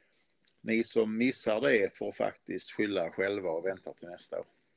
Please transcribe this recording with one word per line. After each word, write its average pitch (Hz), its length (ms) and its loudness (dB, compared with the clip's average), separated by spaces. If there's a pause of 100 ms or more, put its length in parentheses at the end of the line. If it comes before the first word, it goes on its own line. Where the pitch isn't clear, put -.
(600)
ni 113 240 2
som 110 340 2
missar 117 420 2
det 117 360 4
får 104 160 -4
faktiskt - 580 -4
skylla 95 400 0
själva 98 400 -2
och 85 160 -2
vänta 92 260 -4
till - 160 -16
nästa 85 300 -10
år. - 80 -6 (300)